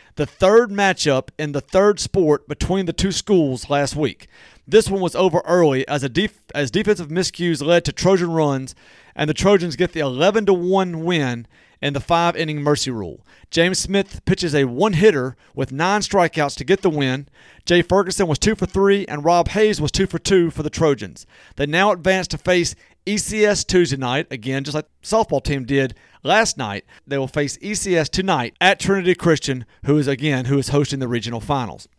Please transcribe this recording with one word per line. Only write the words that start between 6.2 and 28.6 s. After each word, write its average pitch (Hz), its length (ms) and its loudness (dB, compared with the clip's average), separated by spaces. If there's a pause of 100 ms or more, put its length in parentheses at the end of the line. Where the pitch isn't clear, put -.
as 135 160 -4
defensive 190 360 0
miscues 165 560 -2
led 170 200 4
to 147 80 -4
Trojan 175 400 2
runs, 139 420 -2 (400)
and 151 160 -2
the 151 40 -2
Trojans 180 420 2
get 175 160 -2
the 160 80 -6
eleven 160 460 0
to 196 60 4
one 180 520 0
win 135 420 -2 (340)
in 143 120 -4
the 139 80 -4
five-inning 170 600 0
Mercy 143 300 0
Rule. 101 340 -10 (280)
James 175 260 2
Smith 196 460 -2
pitches 180 280 0
a 139 120 4
one-hitter 151 720 2 (180)
with 135 160 -6
nine 180 300 0
strikeouts 165 560 0
to 135 80 -10
get 185 180 0
the 190 80 2
win. 143 380 -2 (380)
Jay 175 160 4
Ferguson 190 440 0
was 151 140 -2
two 220 160 0
for - 100 -4
three, 196 400 2
and 147 180 -8
Rob 170 260 4
Hayes 214 300 0
was 151 120 -2
two 190 160 0
for 165 100 -8
two 175 320 2
for 156 140 -10
the 151 60 -4
Trojans. 127 540 -2 (300)
They 143 120 -2
now 185 260 2
advance 180 360 0
to 151 100 -8
face 180 360 0 (320)
E 208 100 -2
C 214 300 0
S 208 180 0
Tuesday 175 320 2
night, 135 340 -4
again, 135 340 -6
just 143 100 -8
like 151 120 -4
the - 200 -20
softball 208 360 0
team 139 220 -4
did 135 300 0 (300)
last 196 340 2
night. 104 260 -6 (220)
They 139 100 -4
will 135 120 -2
face 143 340 -4
E 208 120 -6
C 190 220 -2
S 156 120 0
tonight 170 520 -2